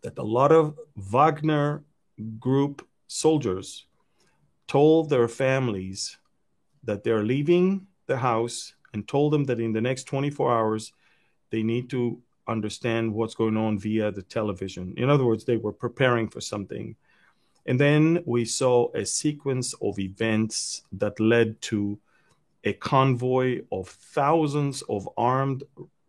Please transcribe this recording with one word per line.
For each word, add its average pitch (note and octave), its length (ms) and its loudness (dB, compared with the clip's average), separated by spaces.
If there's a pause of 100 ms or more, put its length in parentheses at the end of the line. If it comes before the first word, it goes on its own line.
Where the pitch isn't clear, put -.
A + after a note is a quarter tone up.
that - 180 -12
a B2 60 -8
lot A#2+ 260 4
of D#3 260 4 (200)
Wagner D3 880 0 (560)
Group C#3 440 0 (220)
soldiers A#2 800 0 (800)
told D#3 420 4
their B2 200 2
families A#2 880 -2 (640)
that G#2 220 -4
they're A2 180 2
leaving F3 640 2 (200)
the C3+ 100 -2
house A#2+ 580 -2 (180)
and G#2 140 -6
told D3 260 2
them D3 120 2
that A#2+ 160 -2
in A2+ 120 -2
the A2 80 0
next C3 280 -4
twenty-four C#3+ 440 -2
hours, A2 400 0 (580)
they A2+ 120 -2
need A#2+ 280 -2
to B2 300 -4 (280)
understand A2+ 680 -2
what's A2+ 220 -4
going A2 200 0
on A2 220 0
via G#2+ 320 -2
the F#2+ 120 -12
television. F#2+ 760 -6
In B2 120 0
other C#3+ 160 4
words, A2 200 0
they A#2+ 140 0
were G#2+ 280 -6
preparing A#2+ 420 2
for - 120 -14
something. G#2+ 560 -10 (680)
And B2+ 120 0
then D3+ 480 4
we A#2+ 200 0
saw B2 480 2
a G#2 120 -4
sequence C#3+ 680 -4
of G2+ 260 -4
events A2 920 -2
that G2+ 300 -4
led A2 400 4 (100)
to G2+ 300 -4 (680)
a G#2 60 0
convoy B2+ 880 0 (100)
of F#2+ 180 -6
thousands D3 1000 -2
of G2 180 -4 (120)
armed, C3 460 0 (440)